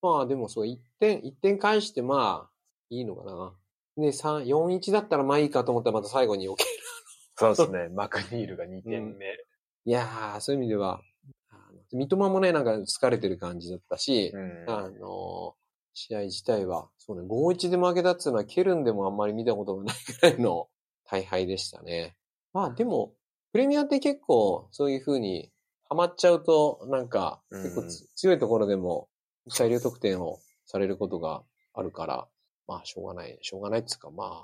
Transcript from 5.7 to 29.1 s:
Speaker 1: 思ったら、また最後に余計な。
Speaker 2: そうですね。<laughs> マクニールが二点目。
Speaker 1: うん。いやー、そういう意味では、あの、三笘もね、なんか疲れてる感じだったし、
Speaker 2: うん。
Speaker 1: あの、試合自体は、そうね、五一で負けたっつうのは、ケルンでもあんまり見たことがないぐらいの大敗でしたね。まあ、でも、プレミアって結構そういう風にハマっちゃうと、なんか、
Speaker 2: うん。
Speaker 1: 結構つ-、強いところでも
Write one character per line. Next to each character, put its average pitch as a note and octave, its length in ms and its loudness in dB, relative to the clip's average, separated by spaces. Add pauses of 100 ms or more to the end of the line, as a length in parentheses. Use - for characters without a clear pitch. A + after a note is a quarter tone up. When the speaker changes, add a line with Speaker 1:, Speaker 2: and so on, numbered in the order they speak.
Speaker 1:
思 A#2+ 80 4
っ A2+ 40 -8
た A#2 60 4
ら、 G#2+ 40 0
ま G#2+ 80 2
た G2+ 60 -8
最 B2+ 180 4
後 G#2 100 2
に F#2+ 100 -4
余 F#2+ 160 -4
計 - 20 2 (800)
な。 A2 100 8
Speaker 2:
そ E3+ 100 6
う - 80 0
で F#2 60 -2
す E2+ 100 -4
ね。 - 20 -
<laughs> F2+ 40 -14
マ G2+ 140 -4
ク G2+ 100 -4 (160)
ニ A#2 100 -4
ー - 20 -10
ル F2+ 100 -10
が E2+ 100 -8
二 F#2 160 -14
点 A2 340 -8
目。 G2 100 -12
Speaker 1:
う G2+ 120 -10
ん。 - 0 - (460)
い A#2 80 0
や A2 440 -4
ー、 G#2 40 -8
そ C#3 120 -2
う C#3+ 40 2
い - 20 0
う C3 40 0
意 B2 40 -2
味 - 40 -2
で G#2+ 60 0
は、 F#2+ 240 -2 (500)
あ - 220 -20
の、 - 80 -20 (120)
三 C3 160 -4
笘 F#3 80 4 (120)
も F#3+ 120 2
ね、 F#3 120 4
な D#3 80 4
ん C3 40 0
か A2+ 80 2
疲 G#2+ 380 0
れ A#2+ 80 2
て G2+ 100 0
る F#2 100 -2
感 F2 220 -8
じ E2+ 100 -12
だ F2+ 60 -8
っ F2 40 -14
た - 180 -8
し、 A2 360 0
Speaker 2:
う G2 40 -10
ん。 F2 300 -12
Speaker 1:
あ G#2 220 -4
の、 F#2+ 640 -10 (400)
試 - 220 -8
合 G#2 60 -2
自 F#2+ 220 -8
体 G#2 220 2
は、 E2+ 320 -4
そ - 160 -12
う F2+ 60 -8
ね、 F2+ 60 -10
五 C3+ 260 2
一 F3+ 180 -2
で F3+ 60 2
負 F3+ 180 4
け F3 80 2
た F3+ 100 4
っ F3 40 0
つ F3+ 120 -4
う C3+ 40 0
の A2+ 60 2
は、 G#2 60 0
ケ - 200 0
ル F#3 100 4
ン D#3 100 0
で A#2 80 2
も G2+ 140 -2
あ F#2+ 40 0
ん G2+ 60 -6
ま G#2 100 0
り G#2 60 -2
見 A2+ 120 -4
た A#2 100 2
こ G#2 100 -4
と F#2+ 120 -4
が G2 80 -10
な - 80 -6
い - 40 -8 (240)
ぐ F3 80 10
ら - 60 -
い - 60 -4
の F2 280 0 (360)
大 F#2+ 200 -2
敗 F#2 220 0
で F#2+ 100 -2
し - 140 -8
た - 120 -20
ね。 E2+ 340 -8 (360)
ま F#3+ 120 -2
あ、 C#3+ 60 -4
で B2 140 -2
も、 F3+ 300 -2 (380)
プ G#3+ 60 4
レ C4 80 6
ミ C#4+ 100 4
ア D4 60 4
っ C#4+ 60 0
て C#4 120 2
結 C#4+ 200 0
構 G#2 520 2
そ C#3+ 140 0
う C#3+ 40 2
い C3+ 60 0
う C3 40 -4
風 C#3 200 0
に F#2+ 300 -4 (380)
ハ D3 60 -2
マ E3+ 100 4
っ F3 120 -2
ち - 100 2
ゃ F3 60 8
う D#3+ 100 2
と、 D3+ 460 4
な C3 140 0
ん A#2+ 60 -8
か、 F#2+ 420 -2
Speaker 2:
う G2 80 -10
ん。 F#2+ 40 -8
Speaker 1:
結 F2 140 -6
構 E2+ 60 -4
つ-、 F2 240 -12 (100)
強 F#3+ 180 4
い D3+ 40 -2
と B2+ 100 0
こ A2+ 100 4
ろ G#2+ 80 4
で G2+ 100 2
も F2 320 -4 (480)